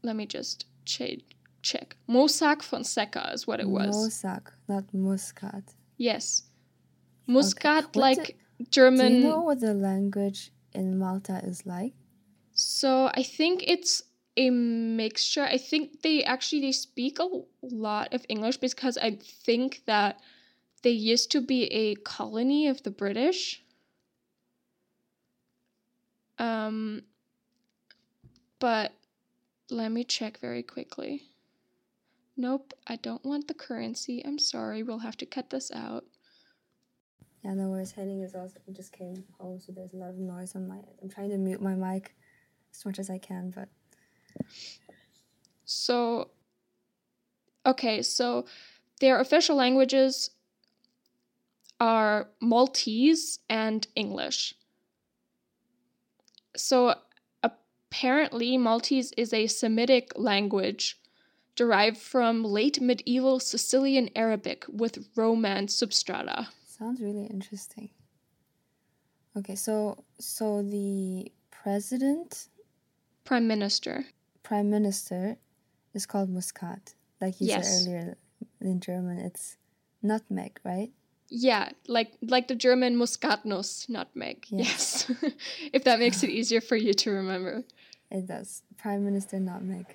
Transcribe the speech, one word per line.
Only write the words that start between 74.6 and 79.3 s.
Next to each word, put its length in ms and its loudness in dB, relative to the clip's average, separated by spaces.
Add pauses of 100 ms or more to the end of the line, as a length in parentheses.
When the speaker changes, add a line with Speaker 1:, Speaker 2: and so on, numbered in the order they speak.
Speaker 2:
Minister 640 -2 (580)
is 120 -6
called 240 -2
Muscat, 640 -8 (260)
like 200 -4
you 80 0
Speaker 1:
Yes. 200 0 (160)
Speaker 2:
said 40 -2
earlier 280 -6 (440)
in 200 -2
German. 380 -6
It's 380 -10 (460)